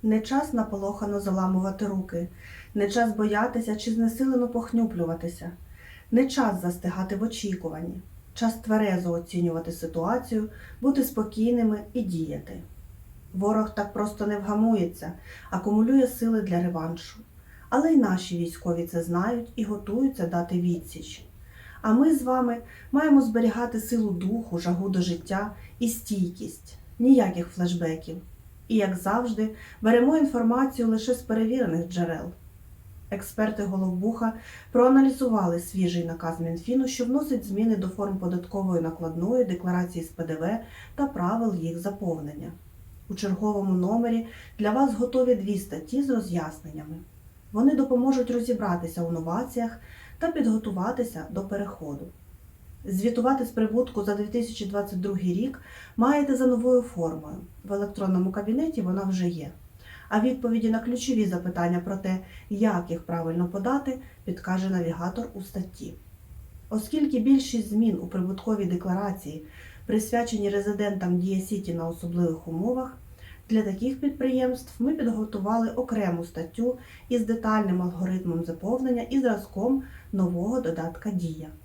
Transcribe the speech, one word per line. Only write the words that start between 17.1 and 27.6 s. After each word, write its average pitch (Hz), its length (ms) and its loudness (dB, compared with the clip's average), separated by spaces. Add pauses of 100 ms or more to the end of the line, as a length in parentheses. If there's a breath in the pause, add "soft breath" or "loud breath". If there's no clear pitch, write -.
Але 311 240 4
й 294 40 8
наші 185 400 2
військові 170 500 -2
це 170 160 -2
знають 202 520 -2
і 226 80 -2
готуються 208 640 -2
дати 175 340 0
відсіч. - 640 -4 (560 loud breath)
А 220 120 4
ми 294 220 6
з 254 80 -2
вами 247 340 0 (340 loud breath)
маємо 277 300 8
зберігати 233 580 2
силу 220 300 0
духу, 185 500 -2
жагу 180 300 0
до 185 120 2
життя 190 500 -2 (280 loud breath)
і 233 100 2
стійкість. - 880 -6 (220)
Ніяких 208 480 6
флешбеків. 170 680 -2 (500)